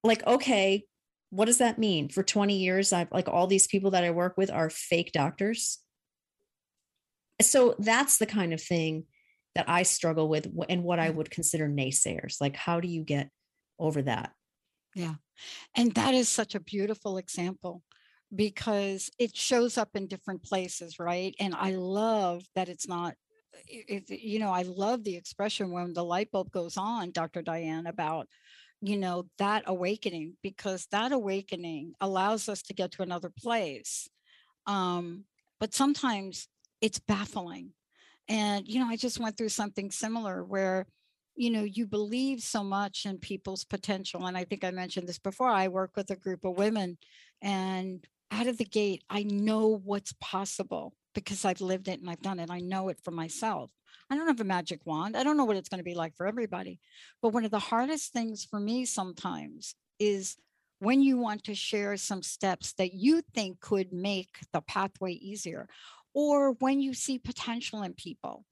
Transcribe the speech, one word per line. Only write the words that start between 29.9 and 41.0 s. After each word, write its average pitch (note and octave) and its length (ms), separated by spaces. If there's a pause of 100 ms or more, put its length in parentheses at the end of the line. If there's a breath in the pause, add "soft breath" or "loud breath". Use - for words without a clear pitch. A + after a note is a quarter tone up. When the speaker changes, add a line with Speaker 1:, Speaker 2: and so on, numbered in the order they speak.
Speaker 2:
because F#3+ 480
that A3+ 200
awakening F#3+ 920
allows G3 480
us G3 140
to G3 100
get F3+ 180
to - 120
another F3 320
place. G3 720 (600 soft breath)
Um, F3+ 560 (360)
but G#3+ 140
sometimes A#3+ 720 (340)
it's A3 180
baffling. G3 720 (560 soft breath)
And, G#3 400
you A3 120
know, B3+ 80
I A3+ 80
just A#3 240
went A3 180
through A3 120
something G3+ 400
similar G#3 560
where, F#3+ 400 (500)